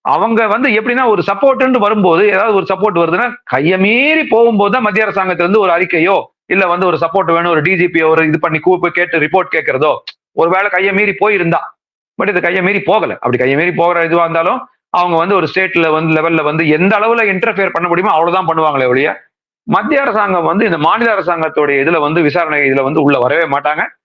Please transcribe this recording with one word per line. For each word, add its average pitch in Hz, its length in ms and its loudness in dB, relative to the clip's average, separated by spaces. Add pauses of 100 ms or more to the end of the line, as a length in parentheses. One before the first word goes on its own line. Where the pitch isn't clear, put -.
அவங்க 214 460 0
வந்து 240 220 0
எப்படின்னா 240 380 0
ஒரு 190 240 2
சப்போர்ட்னு 262 460 2
வரும்போது, 202 500 2
ஏதாவது 202 260 2
ஒரு 190 120 0
சப்போர்ட் 185 340 -2
வருதுன்னா 185 440 -2
கையை 156 360 0
மீறி 269 440 2
போகும்போது 220 480 2
தான் 254 100 0
மத்திய 214 240 0
அரசாங்கத்துல 180 420 -2
இருந்து 208 120 2
ஒரு 185 120 2
அறிக்கையோ 175 520 0 (220)
இல்ல 190 220 0
வந்து 180 180 -2
ஒரு 180 120 0
சப்போர்ட் 170 360 0
வேணும், 170 180 0
ஒரு 156 100 2
டி 185 140 0
ஜி 175 140 0
பி 165 120 0
ஒரு 160 260 2
இது 147 120 0
பண்ணி 160 200 -2
கூப்பிட்டு 175 400 0
கேட்டு 170 200 -2
ரிப்போர்ட் 170 360 -2
கேட்கறதோ, 143 420 0 (340)
ஒருவேளை 185 380 0
கையை 190 240 -2
மீறி 202 260 0
போயிருந்தா, 175 420 0 (600)
but 196 80 0
இது 180 120 -2
கையை 180 220 -2
மீறி 196 180 0
போகல. 160 320 0
அப்படி 120 240 -4
கையை 131 200 0
மீறி 175 160 0
போகிற 170 320 0
இதுவா 170 180 0
இருந்தாலும் 165 440 -2 (220)
அவங்க 175 280 0
வந்து 190 180 0
ஒரு 165 200 0
ஸ்டேட்ல 175 360 0
வந்து 160 220 0
லெவல்ல 160 300 0
வந்து 156 240 0
எந்த 180 300 2
அளவுல 226 260 0
இன்டர்ஃபியர் 196 480 -2
பண்ண 170 160 -4
முடியுமோ 185 260 0
அவ்வளவுதான் 170 340 0
பண்ணுவாங்களே 151 400 0
ஒழிய, 135 420 -2 (380)
மத்திய 226 340 0
அரசாங்கம் 202 420 0
வந்து 185 220 0
இந்த 170 120 0
மாநில 208 380 0
அரசாங்கத்துடைய 156 640 -2
இதுல 160 200 0
வந்து 156 220 0
விசாரணை 147 500 0
இதுல 135 120 0
வந்து 151 180 0
உள்ள 143 180 2
வரவே 139 380 0
மாட்டாங்க. 151 260 -2 (220)